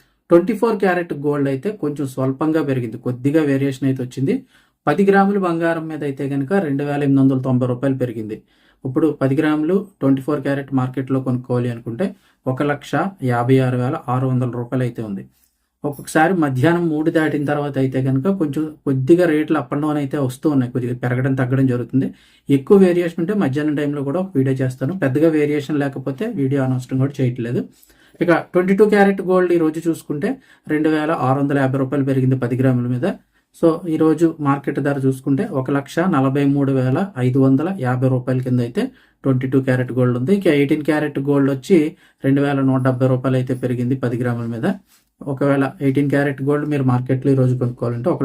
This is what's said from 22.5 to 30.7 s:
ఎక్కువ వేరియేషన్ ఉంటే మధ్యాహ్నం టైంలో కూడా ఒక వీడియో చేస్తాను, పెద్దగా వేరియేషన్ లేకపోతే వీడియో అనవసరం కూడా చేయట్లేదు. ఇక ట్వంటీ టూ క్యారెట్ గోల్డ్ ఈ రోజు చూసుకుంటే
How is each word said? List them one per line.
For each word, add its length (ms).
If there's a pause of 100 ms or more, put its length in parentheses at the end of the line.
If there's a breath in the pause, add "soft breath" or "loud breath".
ఎక్కువ 200 (100)
వేరియేషన్ 380
ఉంటే 100 (100)
మధ్యాహ్నం 360
టైంలో 280
కూడా 160
ఒక 140
వీడియో 240
చేస్తాను, 320 (100)
పెద్దగా 320
వేరియేషన్ 480
లేకపోతే 420 (140)
వీడియో 260
అనవసరం 380
కూడా 160
చేయట్లేదు. 420 (640 soft breath)
ఇక 80 (220)
ట్వంటీ 260
టూ 160
క్యారెట్ 340
గోల్డ్ 280
ఈ 80
రోజు 220
చూసుకుంటే 440 (420 soft breath)